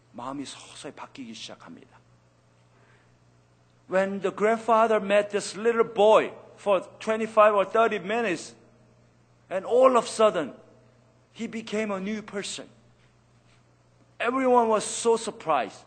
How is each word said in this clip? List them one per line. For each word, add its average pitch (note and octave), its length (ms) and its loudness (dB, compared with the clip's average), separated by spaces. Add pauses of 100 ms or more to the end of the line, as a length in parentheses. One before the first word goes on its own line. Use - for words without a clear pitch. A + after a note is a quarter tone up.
(140)
마음이 C3 320 -12
서서히 - 480 -18
바뀌기 B2 400 -16
시작합니다. - 680 -20 (1900)
When G3 340 -2
the F3+ 100 -2
grandfather A3 680 0
met G3+ 320 2
this G3 240 -6
little A3+ 280 0
boy G3+ 480 4 (240)
for F#3+ 260 0 (180)
twenty-five A3 540 4
or F#3+ 120 2
thirty G#3+ 340 2
minutes, G3+ 560 -4 (920)
and E3+ 160 -6
all B3 320 4
of A3 80 2
a - 20 -10
sudden, F3 460 0 (800)
he A3+ 140 -10
became G#3+ 440 -8
a F#3+ 80 -6
new G#3 220 -8
person. G3 460 -12 (1500)
Everyone B3 500 2
was G#3+ 160 0
so A3+ 320 -2
surprised. D3 680 -4